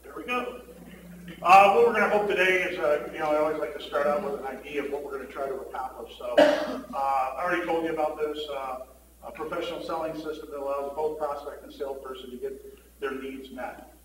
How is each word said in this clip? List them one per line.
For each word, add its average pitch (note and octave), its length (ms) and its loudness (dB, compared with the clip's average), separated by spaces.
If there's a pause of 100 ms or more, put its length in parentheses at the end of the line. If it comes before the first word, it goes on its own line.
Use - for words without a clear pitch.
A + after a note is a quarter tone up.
There - 120 -18
we - 80 -10
go. B3 380 -4 (800)
Uh, G3 320 12
what A#3 140 8
we're G#3+ 60 4
gonna G3+ 160 4
hope G#3 180 4
today F#3 360 4
is, F3+ 160 -4
uh, D3+ 320 2
you E3 80 -8
know, D#3+ 60 -2
I D3+ 120 2
always D#3 220 2
like D3+ 180 -6
to - 60 -10
start D3 240 0
out D3 160 0
with C#3 160 -4
an - 80 -8
idea C#3+ 380 -6
of - 60 -6
what C#3 120 -6
we're C3+ 140 -10
gonna B2+ 80 -8
try C#3 220 -6
to C3+ 80 -4
accomplish. - 600 -10
So, - 200 -4
uh, - 580 4
I C3+ 480 0
already F3 220 0
told E3 180 0
you E3 80 -2
about D3+ 280 -2
this, D3+ 200 -4 (100)
uh, C3+ 300 -8 (440)
a - 80 -14
professional E3 520 -6
selling D#3+ 320 -6
system D3+ 360 -8
that C#3+ 80 -8
allows C#3 360 -4
both D3+ 220 -2
prospect C#3+ 460 -6
and - 100 -18
salesperson C3+ 580 -8
to B2 60 -12
get - 600 -12
their C3+ 120 -4
needs C3+ 400 -10
met. - 420 -12 (120)